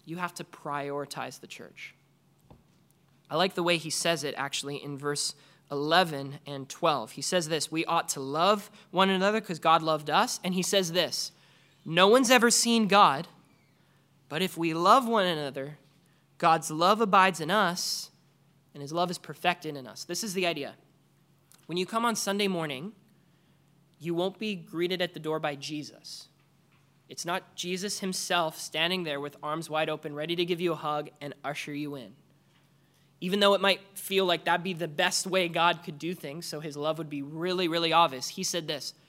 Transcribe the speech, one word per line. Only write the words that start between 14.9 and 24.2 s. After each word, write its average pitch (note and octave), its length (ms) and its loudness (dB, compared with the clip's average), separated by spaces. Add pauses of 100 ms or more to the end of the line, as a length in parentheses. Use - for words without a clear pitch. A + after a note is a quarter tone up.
one A3 160 2
another, C#3+ 540 -4 (580)
God's E3 340 4
love F3+ 300 4
abides F#3+ 400 4
in D#3 100 -2
us, F3+ 600 0 (640)
and C#3+ 80 -12
his C#3+ 100 -10
love F3 180 0
is F3 80 -8
perfected D#3 560 -4
in C3 120 -12
us." - 180 -16
This F3 180 -8
is G3+ 120 -8
the F#3 120 0
idea. C#3+ 300 -4 (880)
When E3+ 140 -6
you F#3 80 0
come A3+ 180 -2
on A3+ 120 0
Sunday G3+ 300 0
morning, E3 480 -4 (1040)
you E3+ 160 -6
won't F#3+ 240 -2